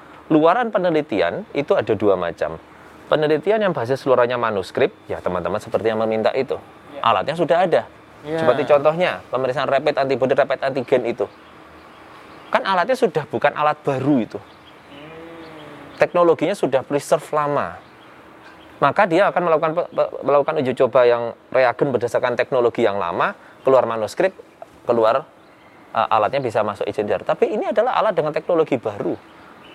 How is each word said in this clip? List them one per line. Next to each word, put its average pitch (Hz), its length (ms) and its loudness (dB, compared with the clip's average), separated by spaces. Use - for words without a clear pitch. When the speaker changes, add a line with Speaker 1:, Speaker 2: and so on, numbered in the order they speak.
Speaker 1:
luaran 165 400 4
penelitian 156 840 -2
itu - 180 0
ada 120 220 0
dua 98 240 2
macam. 80 400 -6
Penelitian 156 560 0
yang 185 80 0
basis 131 320 -4
luarannya 123 320 2
manuskrip, 113 560 -2
ya, 85 160 -8
teman-teman 90 320 -4
seperti 107 320 -2
yang 110 140 0
meminta 110 340 0
itu. 135 240 -4
Speaker 2:
Ya. - 80 -16
Speaker 1:
Alatnya 98 240 -2
sudah 170 260 2
ada. 151 240 0
Speaker 2:
Ya. 160 160 -4
Speaker 1:
Seperti 147 260 2
contohnya, 147 640 2
pemeriksaan 127 400 -2
rapid 139 320 0
antibody, 135 320 0
rapid 131 320 2
antigen 135 400 0
itu. 113 180 -4
Kan - 140 -2
alatnya 190 320 0
sudah 165 260 -2
bukan 127 320 -2
alat 147 240 0
baru 135 400 0
itu. 101 160 -6
Speaker 2:
Hmm. - 1600 -20
Speaker 1:
Teknologinya 165 560 2
sudah 131 320 -2
preserve 147 480 -2
lama. 143 480 -4
Maka 165 320 2
dia 180 160 4
akan 175 160 0
melakukan 160 320 0
pe-, 170 160 -4
pe-, 147 200 -2
melakukan 143 400 2
uji 127 100 0
coba 127 160 4
yang 120 200 4
reagen 131 400 2
berdasarkan 120 480 -2
teknologi 120 480 2
yang 101 80 0
lama, 101 400 -2
keluar 131 240 8
manuskrip, 113 400 0
keluar, 120 400 4
eh, - 240 0
alatnya 107 240 2
bisa 120 240 0
masuk 104 240 -4
izin 104 240 -2
edar. 101 160 -2
Tapi - 240 0
ini 349 240 -4
adalah 214 240 0
alat 196 160 0
dengan 151 160 -2
teknologi 156 480 0
baru. 110 400 -6